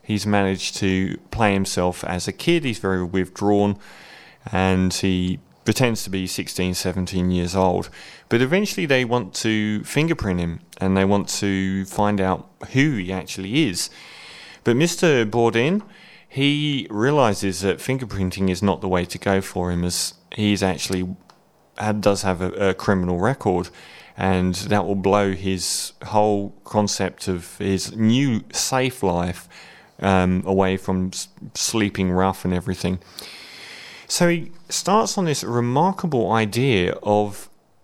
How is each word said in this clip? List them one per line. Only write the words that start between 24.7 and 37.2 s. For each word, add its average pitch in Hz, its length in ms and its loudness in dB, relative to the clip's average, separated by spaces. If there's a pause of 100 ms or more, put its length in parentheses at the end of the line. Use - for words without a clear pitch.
will 98 100 0
blow 98 380 2
his 95 600 -4 (140)
whole 104 420 2 (140)
concept - 640 -2
of 87 280 -4
his 95 380 -2
new 113 560 2
safe 131 500 -2
life, 87 460 0 (520)
um, 92 460 4
away 95 300 2
from 92 380 -2
s-, - 160 -10 (260)
sleeping 98 560 0
rough 92 320 2
and 90 100 0
everything. 90 460 -2 (1080)
So - 200 2
he 170 240 0 (160)
starts 208 500 0
on 190 80 0
this 147 200 -2
remarkable 123 840 0
idea 110 600 2 (100)
of 104 480 0 (340)